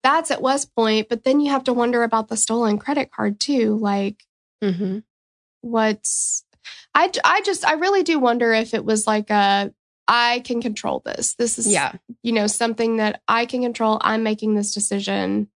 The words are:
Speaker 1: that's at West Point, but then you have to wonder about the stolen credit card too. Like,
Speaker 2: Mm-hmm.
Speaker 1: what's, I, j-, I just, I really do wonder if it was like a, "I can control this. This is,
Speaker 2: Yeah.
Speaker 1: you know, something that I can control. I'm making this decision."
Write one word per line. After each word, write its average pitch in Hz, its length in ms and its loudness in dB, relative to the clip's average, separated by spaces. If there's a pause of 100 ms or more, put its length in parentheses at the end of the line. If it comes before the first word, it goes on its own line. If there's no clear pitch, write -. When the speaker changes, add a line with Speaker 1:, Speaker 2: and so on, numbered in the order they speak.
Speaker 1:
that's 311 280 2
at - 120 -2
West 277 320 -2
Point, 220 340 2
but 233 160 -6
then 269 160 4
you 285 100 0
have 269 140 0
to 254 80 0
wonder 240 300 2
about 226 260 0
the 226 80 -6
stolen 226 420 0
credit - 320 -2
card 208 300 -4
too. 226 360 0
Like, 202 480 -2 (380)
Speaker 2:
Mm-hmm. 190 360 -2 (640)
Speaker 1:
what's, 220 840 -2 (500)
I, 339 140 4
j-, - 160 -6
I 359 180 4
just, 392 220 -2
I 311 100 2
really 381 280 2
do 320 160 0
wonder 240 340 2
if 226 220 0
it - 100 -4
was 214 220 0
like 214 240 0
a, 202 420 2 (360)
"I 240 360 2
can 233 160 -4
control 214 440 -4
this. - 300 -6
This 240 240 -2
is, 208 140 0
Speaker 2:
Yeah. 139 200 2 (300)
Speaker 1:
you 233 100 -2
know, 214 140 2
something 226 500 -2
that 214 320 -2
I 233 180 2
can 247 160 -4
control. 226 400 0
I'm 220 200 0
making 214 320 0
this 202 200 -2
decision." 202 840 -2